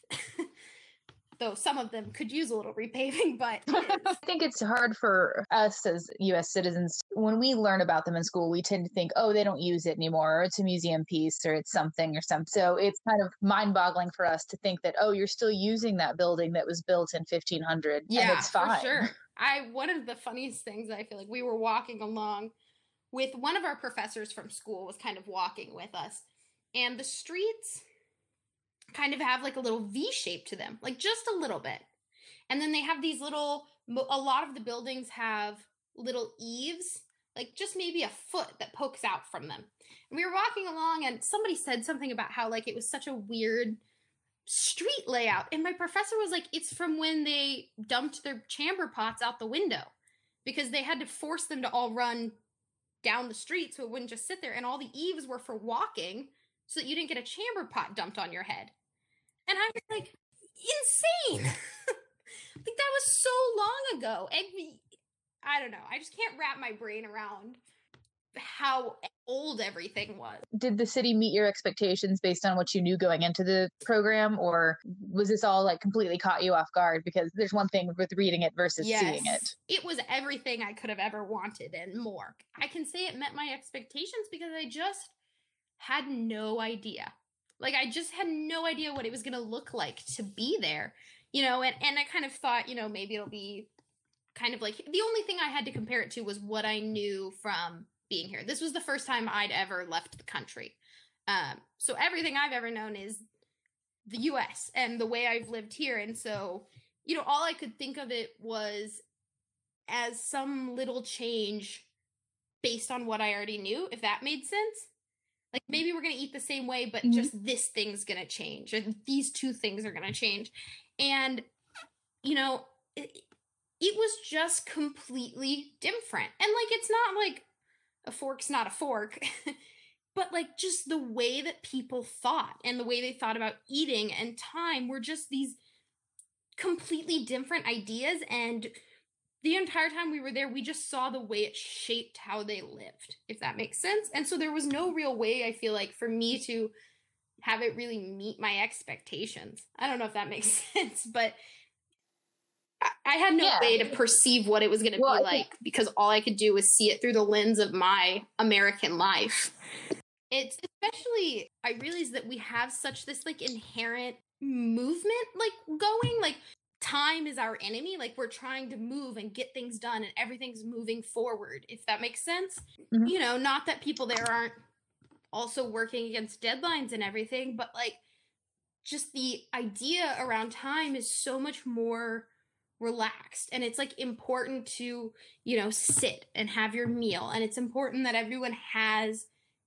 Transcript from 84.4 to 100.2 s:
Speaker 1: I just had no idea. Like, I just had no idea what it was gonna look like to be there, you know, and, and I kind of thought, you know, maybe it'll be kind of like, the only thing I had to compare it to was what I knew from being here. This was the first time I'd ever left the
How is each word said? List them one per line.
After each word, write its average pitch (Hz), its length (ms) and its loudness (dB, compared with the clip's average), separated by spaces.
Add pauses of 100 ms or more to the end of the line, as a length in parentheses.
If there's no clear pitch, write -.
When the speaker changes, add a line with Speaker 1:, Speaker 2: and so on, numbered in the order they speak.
Speaker 1:
I 311 160 -8
just 339 400 -6 (680)
had 269 300 -2
no 226 520 -4
idea. 220 540 -8 (460)
Like, 262 140 0
I 262 160 2
just 330 220 -6
had 349 160 -2
no 320 380 -2
idea 302 280 -2
what 254 120 -4
it 226 60 -4
was 240 100 -8
gonna 247 180 -4
look 233 340 -8
like 151 300 -6 (120)
to 226 80 -8
be 240 360 -2
there, 151 340 -2 (380)
you 277 100 2
know, 254 200 4
and, 254 200 2
and 285 160 2
I 285 60 2
kind 302 200 -2
of 269 80 -6
thought, 240 360 0
you 254 60 -8
know, 220 140 -4
maybe 202 280 -6
it'll 208 120 -8
be 208 420 -12 (640)
kind 240 200 -2
of 226 80 -8
like, 214 140 -6
the 330 260 -2
only 453 200 0
thing 381 180 -4
I 302 100 0
had 269 160 -4
to 262 60 -6
compare 226 300 -2
it 233 100 -8
to 233 100 -8
was 202 180 -8
what 214 260 -4
I 214 140 0
knew 202 520 -4 (100)
from 170 440 -6 (240)
being 185 180 -4
here. 180 160 -10
This 240 160 -6
was 330 120 -2
the 311 80 -4
first 277 260 -4
time 233 240 -2
I'd 208 220 0
ever 180 340 -2
left 165 320 -6
the - 60 -20